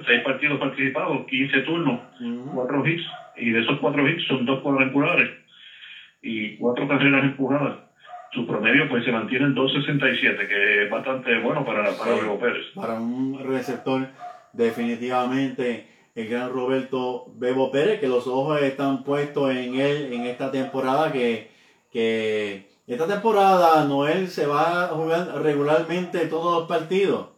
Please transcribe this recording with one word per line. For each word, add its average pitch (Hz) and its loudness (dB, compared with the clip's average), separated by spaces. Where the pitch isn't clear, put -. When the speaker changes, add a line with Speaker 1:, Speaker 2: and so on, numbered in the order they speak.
Speaker 1:
Seis 120 4
partidos 139 0
participados, 127 -2
quince 135 0
turnos, 160 0
Speaker 2:
Ujú. 123 -8
Speaker 1:
cuatro 127 0
hits, 170 -2
y 117 -2
de 113 2
esos 139 0
cuatro 143 2
hits - 0
son 127 0
dos 135 0
cuadrangulares 139 2
y 110 -6
cuatro 123 -2
carreras 139 4
empujadas. 135 0
Su - -4
promedio, 113 2
pues, 120 0
se 131 0
mantiene 113 0
en 135 2
dos 131 2
sesenta 139 2
y 123 0
siete, 113 0
que 104 4
es - -2
bastante 127 -2
bueno 135 0
para, 107 -2
para 113 0
Speaker 2:
Sí, 107 0
Speaker 1:
Bebo 107 -2
Pérez. 117 -2
Speaker 2:
para 110 -6
un 127 -4
receptor, 131 -2
definitivamente, 120 -2
el 113 -8
gran 123 -4
Roberto 127 -2
Bebo 127 0
Pérez, 175 2
que 143 0
los 123 2
ojos 143 0
están 135 0
puestos 143 0
en 127 -4
él 143 0
en 120 -4
esta 135 -4
temporada, 135 0
que, 120 -2
que 107 -2
esta 120 -2
temporada, 190 6
Noel, 151 2
se 170 -2
va 165 2
a - -4
jugar 165 0
regularmente 160 2
todos 165 0
los 160 -6
partidos. 160 0